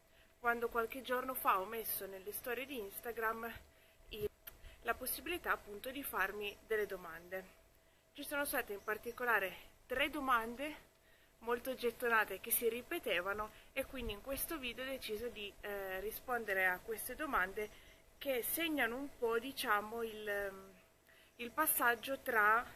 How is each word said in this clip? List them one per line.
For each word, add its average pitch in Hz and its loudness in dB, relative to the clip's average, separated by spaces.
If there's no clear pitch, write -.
quando 233 2
qualche 233 0
giorno 254 0
fa 233 4
ho 190 0
messo 214 -4
nelle 196 -10
storie 247 -4
di 269 -6
Instagram 226 -4
il, 415 -4
la 233 2
possibilità 254 -2
appunto 208 -4
di 269 -6
farmi 202 -2
delle 214 2
domande. 180 -10
Ci 294 -10
sono 285 0
state 269 0
in 196 -8
particolare 214 0
tre 269 2
domande 269 0
molto 240 0
gettonate 226 2
che 233 -4
si 233 4
ripetevano 214 0
e 269 -2
quindi 240 -4
in 202 -10
questo 277 -4
video 254 -6
ho 262 -4
deciso 240 -4
di, 208 -6
eh, 196 -4
rispondere 208 0
a 180 4
queste 226 -6
domande 214 0
che 254 0
segnano 285 2
un 277 -6
po', 233 2
diciamo, 233 0
il, 214 -6
ehm, 196 -4
il 240 -6
passaggio 269 4
tra 226 6